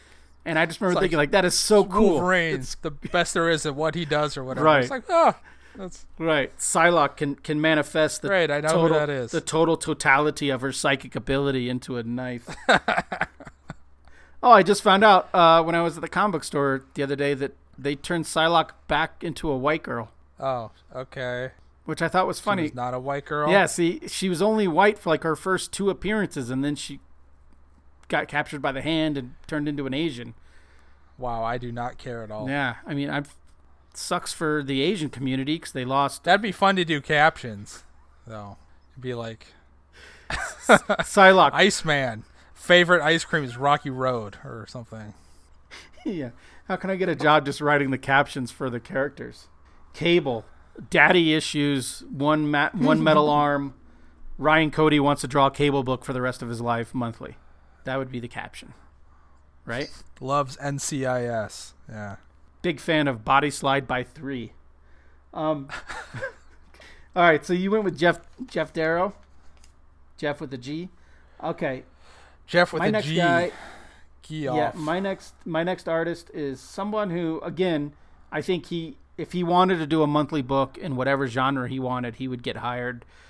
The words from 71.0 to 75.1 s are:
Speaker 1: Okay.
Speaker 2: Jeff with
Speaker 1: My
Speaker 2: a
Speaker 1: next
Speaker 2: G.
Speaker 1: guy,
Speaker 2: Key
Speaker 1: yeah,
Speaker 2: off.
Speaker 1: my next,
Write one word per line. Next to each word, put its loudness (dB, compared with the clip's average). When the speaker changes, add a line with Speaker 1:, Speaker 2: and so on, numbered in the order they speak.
Speaker 1:
Okay. -4
Speaker 2:
Jeff 2
with -4
Speaker 1:
My 0
Speaker 2:
a 2
Speaker 1:
next 0
Speaker 2:
G. -2
Speaker 1:
guy, 2
Speaker 2:
Key -8
Speaker 1:
yeah, 0
Speaker 2:
off. -8
Speaker 1:
my -4
next, -6